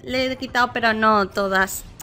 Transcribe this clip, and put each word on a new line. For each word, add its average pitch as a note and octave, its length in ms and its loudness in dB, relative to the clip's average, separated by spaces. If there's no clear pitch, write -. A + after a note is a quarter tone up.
le B3+ 280 -2
he C4 60 -6
quitado, B3 360 0
pero A#3 200 0
no A3 340 2
todas. F#3+ 560 -2